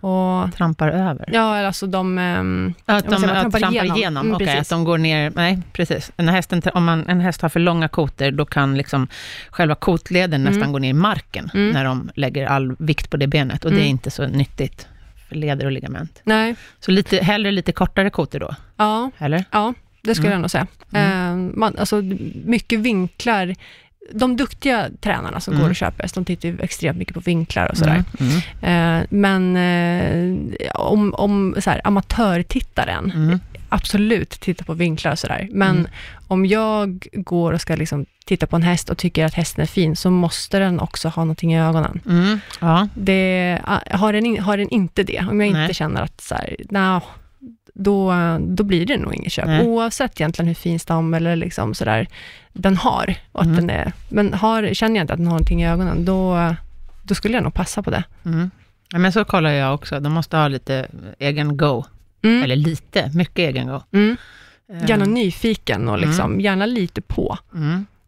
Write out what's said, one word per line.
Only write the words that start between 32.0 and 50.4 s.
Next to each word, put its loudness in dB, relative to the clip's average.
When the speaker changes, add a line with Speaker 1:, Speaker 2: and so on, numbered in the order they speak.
Speaker 2:
Mm. 2
Speaker 1:
absolut 0
titta -6
på -6
vinklar 0
och -2
sådär. -6
Men 2
Speaker 2:
Mm. 2
Speaker 1:
om 2
jag 0
går -2
och -2
ska -2
liksom -4
titta 0
på -2
en 4
häst 2
och -2
tycker 0
att -2
hästen -2
är 0
fin, 0
så 0
måste 0
den 2
också -4
ha -2
någonting 0
i 4
ögonen. 0
Speaker 2:
Mm, 4
ja. 4
Speaker 1:
Det, 0
ah, -2
har 2
den 2
in-, 0
har 0
den -2
inte 0
det, -2
om 0
jag 2
inte 2
Speaker 2:
Nej. 0
Speaker 1:
känner -2
att -8
så -8
här, -6
nja, 2
då, 2
då 0
blir 2
det 0
nog -4
inget -6
köp. -4
Speaker 2:
Nej. 4
Speaker 1:
Oavsett 0
egentligen 0